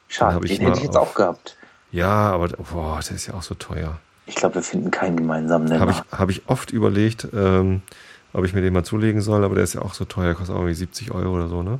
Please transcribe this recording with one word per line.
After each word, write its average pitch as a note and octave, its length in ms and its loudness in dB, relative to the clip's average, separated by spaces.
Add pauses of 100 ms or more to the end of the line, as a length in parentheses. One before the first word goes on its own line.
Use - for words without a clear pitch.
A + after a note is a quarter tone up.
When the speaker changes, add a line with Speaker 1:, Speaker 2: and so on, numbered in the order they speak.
Speaker 1:
Schade, A2 220 2
Speaker 2:
Den F2 60 2
hab F2 80 -2
ich F2 60 0
Speaker 1:
den G2 100 0
hätte F2+ 100 4
Speaker 2:
mal F2+ 80 4
Speaker 1:
ich - 60 -4
jetzt - 120 2
Speaker 2:
auf - 140 4
Speaker 1:
auch - 40 -12
gehabt. - 420 0 (340)
Speaker 2:
Ja, G2+ 420 2
aber, F2 160 2
boah, D#2 580 -6
der - 100 -8
ist - 100 -10
ja - 80 -10
auch F2+ 80 -8
so - 120 -8
teuer. D#2+ 440 -8 (280)
Speaker 1:
Ich - 80 -14
glaub, - 200 0
wir F2 80 -2
finden F2 280 -2
keinen F2+ 260 -2
gemeinsamen D#2+ 500 0
Nenner. D#2+ 140 2
Speaker 2:
Hab F#2 100 4
ich, - 280 -4
hab F#2+ 120 2
ich F#2 180 -4
oft C3 220 0
überlegt, G#2+ 600 2
ähm, F#2+ 480 4 (540)
ob F#2 100 0
ich F#2 80 0
mir G2 80 2
den F#2 140 2
mal F2 100 4
zulegen G#2+ 380 0
soll, G#2 200 4
aber G2 120 2
der G2 100 4
ist - 100 -4
ja - 60 -6
auch F#2+ 140 -6
so F#2+ 100 -6
teuer, F2+ 220 -2
der E2+ 80 2
kostet F#2 200 -6
auch F#2+ 60 -2
irgendwie F2 140 0
siebzig F2 380 -8
Euro F#2 220 -2
oder E2+ 140 -2
so, F2 140 -4
ne? A2+ 180 -4